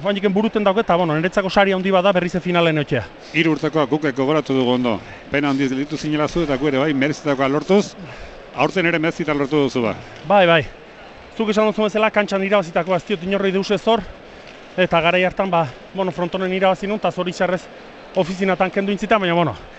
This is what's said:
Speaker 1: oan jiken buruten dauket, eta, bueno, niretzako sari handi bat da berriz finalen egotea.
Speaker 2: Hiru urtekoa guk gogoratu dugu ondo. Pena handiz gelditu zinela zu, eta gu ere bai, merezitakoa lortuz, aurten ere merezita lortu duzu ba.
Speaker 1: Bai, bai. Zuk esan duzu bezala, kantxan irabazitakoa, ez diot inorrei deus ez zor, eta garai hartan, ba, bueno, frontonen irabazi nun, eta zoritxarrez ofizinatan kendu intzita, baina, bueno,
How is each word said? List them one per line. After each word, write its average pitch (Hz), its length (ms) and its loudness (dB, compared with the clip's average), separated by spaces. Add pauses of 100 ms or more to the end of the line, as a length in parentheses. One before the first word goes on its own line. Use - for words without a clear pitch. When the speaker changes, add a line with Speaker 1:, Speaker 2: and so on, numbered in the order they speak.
Speaker 1:
oan 202 100 0
jiken 196 180 0
buruten 214 320 0
dauket, 202 220 2
eta, 175 100 2
bueno, 170 200 2
niretzako 185 340 0
sari 196 220 4
handi 185 180 0
bat 185 140 4
da 202 80 4
berriz 180 280 0
finalen 170 380 2
egotea. 139 240 -2 (320)
Speaker 2:
Hiru 160 180 2
urtekoa 151 340 0
guk 147 200 0 (100)
gogoratu 139 380 0
dugu 127 240 2
ondo. 117 220 0 (300)
Pena 143 200 0
handiz 139 200 0
gelditu 139 280 -6
zinela 151 300 -2
zu, 175 160 -2
eta 143 120 -2
gu 143 120 -2
ere 135 100 0
bai, 151 160 0
merezitakoa 139 540 0
lortuz, 165 460 0 (600)
aurten 156 320 0
ere 170 120 0
merezita 156 360 -2
lortu 143 300 -2
duzu 127 180 0
ba. 104 120 0 (340)
Speaker 1:
Bai, 190 180 6
bai. 170 180 4 (720)
Zuk 220 140 0
esan 214 160 2
duzu 214 160 0
bezala, 214 280 0
kantxan 202 340 -2
irabazitakoa, 185 520 0
ez 160 80 -4
diot 185 200 -4
inorrei 196 280 0
deus 190 180 -2
ez 196 120 0
zor, 226 180 2 (760)
eta 175 240 2
garai 175 240 4
hartan, 185 260 -2
ba, 165 160 2 (280)
bueno, 190 180 -2
frontonen 185 400 -4
irabazi 190 340 0
nun, 208 100 -2
eta 185 140 -2
zoritxarrez 180 520 -2 (520)
ofizinatan 185 560 0
kendu 196 220 -2
intzita, 214 260 0
baina, 180 160 0
bueno, 160 200 2 (240)